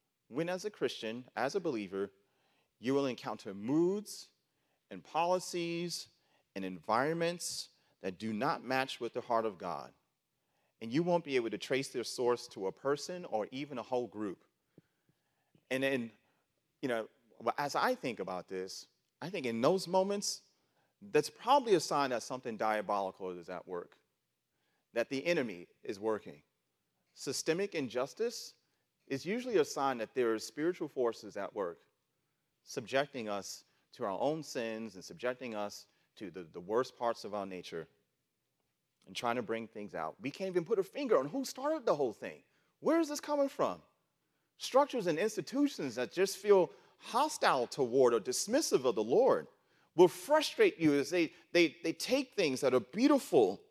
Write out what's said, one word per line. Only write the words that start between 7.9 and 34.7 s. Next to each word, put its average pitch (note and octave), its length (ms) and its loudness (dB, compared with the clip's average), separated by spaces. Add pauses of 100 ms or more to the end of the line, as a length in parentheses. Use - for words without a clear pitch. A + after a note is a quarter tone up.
that F#2 160 -6
do A2 160 -6
not A#2 300 -2
match C3 360 -2
with A#2+ 140 -6
the B2 80 -4
heart A2+ 240 0
of G2 140 -6
God. D2+ 320 -8 (920)
And A2+ 100 -8
you D3+ 120 2
won't F3 200 2
be C#3 120 -2
able A2+ 160 2
to G2+ 80 -4
trace C3+ 300 -2
their B2 140 -4
source A#2+ 440 0
to G2+ 180 -8
a F#2+ 60 -2
person D3 540 -6
or G#2+ 260 -2
even C#3 260 -8
a A2+ 60 -6
whole B2 240 -2
group. G2+ 320 -6 (1300)
And C3 140 0
then, C3 260 0 (720)
you C3+ 80 -2
know, A2+ 180 0 (520)
as C#3+ 160 -2
I G#3 180 2
think B2+ 260 -4
about F2+ 280 -6
this, F#2+ 400 -8 (340)
I D3+ 80 -8
think F3+ 160 -4
in A2+ 160 0
those D#3+ 260 4
moments, F#3+ 540 0 (680)
that's D3+ 180 4
probably A#3 460 4
a D#3+ 40 6
sign C#3+ 300 0
that A#2+ 140 -2
something B2+ 340 -8
diabolical G2+ 720 0
is F2 200 -10
at F2+ 180 -10
work, F2 240 -8 (1040)
that A#2 160 -2
the C#3 120 -4
enemy B2 440 0 (160)
is G2+ 160 -6
working. G2 420 -4 (720)
Systemic E3+ 600 -2
injustice C#3+ 800 -4 (520)
is C#3 160 -4
usually A#3 340 -2
a D3 80 6
sign C3+ 340 0
that A2 160 -6
there A#2+ 180 4
are A2 60 0
spiritual D#3 480 -4
forces A2+ 500 -2
at G2 160 -6
work, F2+ 240 -4 (880)
subjecting B2 640 -4
us G2+ 340 -8 (300)
to A#2+ 120 -8
our F#2+ 140 -4
own D3+ 220 0
sins A2+ 540 -6